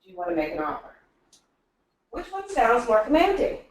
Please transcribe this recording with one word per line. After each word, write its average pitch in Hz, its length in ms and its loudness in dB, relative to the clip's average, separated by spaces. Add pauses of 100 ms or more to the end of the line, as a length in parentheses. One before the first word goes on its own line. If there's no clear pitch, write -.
Do 190 80 -20
you 185 60 -20
wanna 175 180 -4
make 156 180 -2
an 151 60 -8
offer? - 360 -6 (1160)
Which - 200 -12
one 392 180 -10
sounds 240 380 2
more 214 140 4
commanding? 330 580 2 (120)